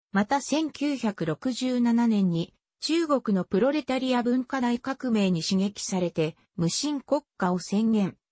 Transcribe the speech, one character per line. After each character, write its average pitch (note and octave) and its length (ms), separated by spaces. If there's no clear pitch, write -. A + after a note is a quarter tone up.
ま G3+ 140
た C#4 160
千 D4+ 280
九 C#4+ 260
百 G#3 280
六 D#3+ 280
十 B3+ 280
七 A#3 260
年 G#3 240
に E3 240
中 E4 280
国 A#3+ 260
の F3+ 100
プ F#3 160
ロ C4+ 120
レ D4+ 100
タ B3+ 160
リ B3+ 160
ア A#3+ 80
文 B3 220
化 C4+ 160
大 A#3+ 180
革 C4+ 320
命 G#3 200
に E3 120
刺 F#3+ 140
激 G3+ 260
さ F#3 180
れ F3 100
て E3 260
無 E3+ 140
神 C#4+ 320
国 D4 220
家 F3+ 160
を F3+ 40
宣 A3 340
言、 G3+ 240